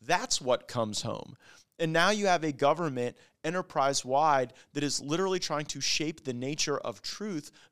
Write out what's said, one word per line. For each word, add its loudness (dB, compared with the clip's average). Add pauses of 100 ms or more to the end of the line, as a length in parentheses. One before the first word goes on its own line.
that's 0
what 0
comes -2
home. -8 (420)
And 0
now 6
you 0
have 4
a 0
government 2 (280)
enterprise-wide 2 (200)
that -4
is -2
literally -2
trying -4
to -8
shape -2
the -4
nature -2
of -8
truth -8 (200)